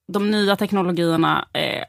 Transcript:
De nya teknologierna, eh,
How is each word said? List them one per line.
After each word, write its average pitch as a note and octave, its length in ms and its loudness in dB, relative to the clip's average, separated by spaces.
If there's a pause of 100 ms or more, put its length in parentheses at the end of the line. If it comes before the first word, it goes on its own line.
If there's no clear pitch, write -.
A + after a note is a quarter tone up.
(120)
De G3+ 180 0
nya G3+ 260 2
teknologierna, E3+ 960 0
eh, C#3+ 360 -4